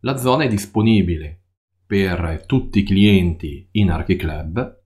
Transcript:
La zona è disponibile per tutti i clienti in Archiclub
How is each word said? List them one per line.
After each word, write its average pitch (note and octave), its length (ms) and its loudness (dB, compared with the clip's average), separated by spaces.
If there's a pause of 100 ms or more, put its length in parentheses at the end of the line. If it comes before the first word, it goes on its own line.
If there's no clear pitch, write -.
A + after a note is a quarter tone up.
La C3+ 180 -4
zona B2+ 260 2
è C3 40 0
disponibile G2+ 960 0 (420)
per F2 580 -2
tutti - 360 0
i G2 40 0
clienti F2+ 840 2
in G2+ 200 0
Archiclub D#2+ 960 -4